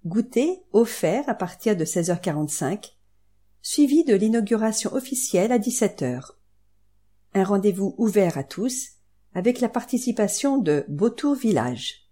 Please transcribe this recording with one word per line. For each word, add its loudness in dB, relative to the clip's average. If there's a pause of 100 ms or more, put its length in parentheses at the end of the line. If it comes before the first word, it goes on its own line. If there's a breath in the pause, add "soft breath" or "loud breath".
Goûter 0
offert 0
à -2
partir -2
de 0
seize -2
heures 0
quarante-cinq, -4 (640)
suivi 4
de 4
l'inauguration 0
officielle 0
à 4
dix-sept -2
heures. -6 (960)
Un 4
rendez-vous 2
ouvert 2
à -6
tous, -6 (480)
avec 2
la 0
participation -2
de 2
Beautour 0
Village. -2